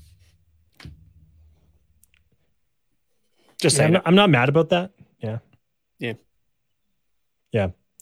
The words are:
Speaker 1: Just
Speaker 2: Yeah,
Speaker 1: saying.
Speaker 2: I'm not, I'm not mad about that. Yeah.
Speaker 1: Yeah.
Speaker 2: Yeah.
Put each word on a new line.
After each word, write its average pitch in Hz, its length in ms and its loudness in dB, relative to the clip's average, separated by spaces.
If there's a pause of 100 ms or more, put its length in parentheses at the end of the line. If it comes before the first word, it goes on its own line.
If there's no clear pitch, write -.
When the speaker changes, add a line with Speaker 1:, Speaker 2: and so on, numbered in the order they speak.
(3500)
Speaker 1:
Just - 160 0
Speaker 2:
Yeah, - 20 -2
Speaker 1:
saying. 147 100 2
Speaker 2:
I'm 160 60 2
not, 180 140 0
I'm 175 80 4
not 202 140 4
mad 131 200 2
about 160 200 0
that. 180 220 -4 (280)
Yeah. 113 200 -10 (580)
Speaker 1:
Yeah. 120 160 -8 (1400)
Speaker 2:
Yeah. 98 180 -4 (320)